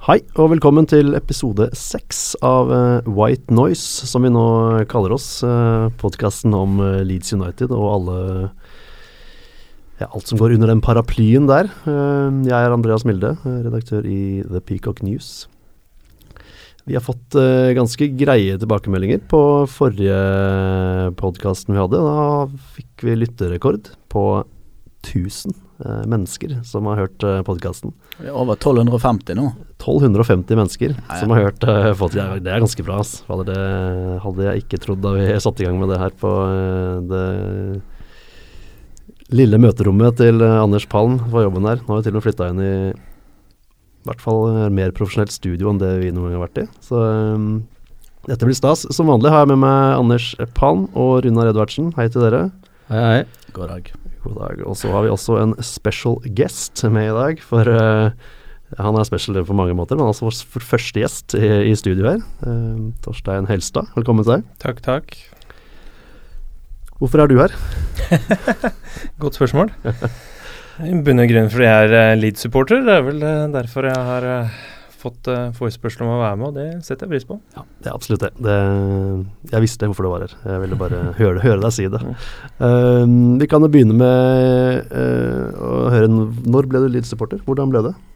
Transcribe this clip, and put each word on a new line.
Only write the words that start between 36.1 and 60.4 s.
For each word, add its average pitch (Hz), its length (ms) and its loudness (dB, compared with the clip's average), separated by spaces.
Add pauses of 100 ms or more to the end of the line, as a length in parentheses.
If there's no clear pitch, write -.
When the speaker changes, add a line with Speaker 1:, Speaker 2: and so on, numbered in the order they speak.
Speaker 1:
på, 101 200 -4 (160)
eh, 92 540 -4
det 95 800 -6 (1500)
lille 117 300 4
møterommet 110 560 4
til, 117 260 4
eh, 110 220 4
Anders 104 220 2
Palm 120 340 0
på 117 240 0
jobben 95 200 0
der. 110 140 0
Nå 117 100 -12
har 107 140 -2
vi - 100 -4
til 98 40 -2
og 107 80 -2
med 107 100 0
flyttet 90 180 -4
inn 92 80 -4
i, 95 320 -2
i - 1120 -20
hvert 117 160 -8
fall, 110 260 0 (180)
eh, 104 40 0
mer 95 220 0
profesjonelt 104 400 -2
studio 90 380 -4
enn 101 100 0
det 92 220 0
vi 90 100 -2
noen 87 200 -4
gang 87 80 -4
har 87 80 -6
vært - 160 -6
i. - 40 -8 (120)
Så, - 160 -6 (400)
ehm, 107 280 -2 (600)
dette 120 200 -2
blir 127 100 4
stas. 139 380 0
Som 165 140 2
vanlig 131 240 6
har 151 140 6
jeg 139 120 4
med 135 100 4
meg 135 320 4
Anders 120 340 2 (200)
Palm 170 420 2
og 127 300 2
Runar 117 260 2
Edvardsen. 107 440 -2
Hei 117 120 0
til 120 140 0
dere. 131 300 2 (360)
Speaker 3:
Hei, 113 140 -2 (160)
hei. 139 80 -2 (260)
Speaker 2:
God 90 160 -10
dag. 90 240 -14 (320)
Speaker 1:
God 113 140 -8
dag. - 280 -10
Og 98 120 -6
så 104 120 -6
har 98 140 0
vi 110 60 2
også 107 320 0
en 110 200 2
special - 540 -4 (180)
guest - 560 -4
med 107 220 2
i - 20 -2
dag, 139 280 -2
for, - 260 0
eh, 110 440 4 (680)
han 107 180 -2
er 110 80 2
special 101 400 -4
på 90 100 -4
mange 90 220 0
måter, 87 220 -4
men 147 100 2
altså 107 160 -2
vår 113 100 -2
f-, - 300 -12